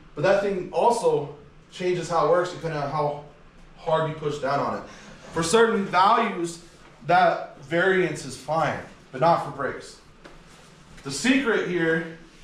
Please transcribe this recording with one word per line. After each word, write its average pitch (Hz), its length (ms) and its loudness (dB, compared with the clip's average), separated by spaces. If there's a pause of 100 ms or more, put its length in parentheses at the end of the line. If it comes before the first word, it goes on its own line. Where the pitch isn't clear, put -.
(140)
but 147 100 -6
that 202 180 4
thing 185 300 -4
also 165 600 2 (360)
changes 180 400 -4
how 160 160 2
it 156 40 2
works 175 220 2
depending 151 300 -6
on - 80 -4
how 147 340 -4 (540)
hard 156 320 0
you 151 60 -8
push 147 220 -4
down 135 220 -2
on - 180 -4
it. - 60 -12 (480)
For 165 100 -2
certain 202 440 4
values, 185 720 2 (460)
that - 580 2
variance 175 600 0
is 117 100 -12
fine, 147 420 -2 (320)
but 131 100 -8
not 160 240 2
for 139 60 -10
brakes. - 500 -10 (1000)
The 139 80 -10
secret 226 580 2
here 165 480 -2 (280)